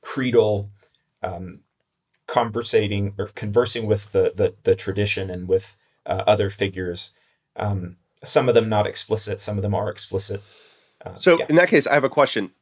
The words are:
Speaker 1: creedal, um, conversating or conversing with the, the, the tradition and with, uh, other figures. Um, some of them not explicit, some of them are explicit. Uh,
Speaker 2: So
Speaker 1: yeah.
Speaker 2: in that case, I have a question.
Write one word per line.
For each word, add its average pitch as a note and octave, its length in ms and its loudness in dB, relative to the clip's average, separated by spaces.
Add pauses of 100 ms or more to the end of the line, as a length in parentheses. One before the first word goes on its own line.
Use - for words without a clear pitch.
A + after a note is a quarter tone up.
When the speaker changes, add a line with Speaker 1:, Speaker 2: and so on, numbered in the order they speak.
Speaker 1:
creedal, G#2+ 680 0 (520)
um, F2+ 380 -8 (680)
conversating G#2 880 0
or G2+ 100 -6
conversing A#2 600 -2
with G#2 260 0
the, F#2 220 2
the, G2 180 0 (100)
the F#2+ 120 4
tradition G2 540 -4
and F2+ 180 -10
with, F#2+ 280 0 (300)
uh, F#2 200 -2
other G2+ 240 4
figures. F#2 640 -6 (420)
Um, F#2+ 420 -6 (260)
some - 240 2
of A#2 80 4
them A2 140 4
not G#2 180 2
explicit, G#2+ 540 -4
some G#2 160 -4
of G2 60 -4
them G2+ 120 -2
are G2+ 140 -4
explicit. - 520 -6 (640)
Uh, F#2 100 -14
Speaker 2:
So E3+ 240 4
Speaker 1:
yeah. - 100 -4
Speaker 2:
in D#3 80 4
that F3 120 6
case, C#3+ 180 4
I C#3 60 2
have C#3+ 100 4
a C3+ 60 2
question. A#2 420 0 (100)